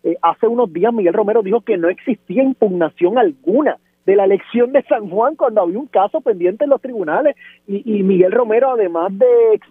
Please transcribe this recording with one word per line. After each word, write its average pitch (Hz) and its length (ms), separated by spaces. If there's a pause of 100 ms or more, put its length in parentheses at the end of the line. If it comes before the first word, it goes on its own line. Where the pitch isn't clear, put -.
Eh, 170 180
hace 165 260
unos 233 240
días 175 220
Miguel 190 220
Romero 214 280
dijo 202 200
que 208 160
no 170 100
existía 190 540
impugnación 185 760
alguna 202 600 (260)
de 196 120
la 202 80
elección 220 480
de 277 100
San 220 260
Juan 226 280
cuando 269 260
había 285 160
un 285 80
caso 214 340
pendiente 196 440
en 285 60
los 262 120
tribunales. 233 520 (320)
Y, 202 320
y 196 40
Miguel 185 300
Romero, 240 400
además 190 460
de 233 360
ex - 160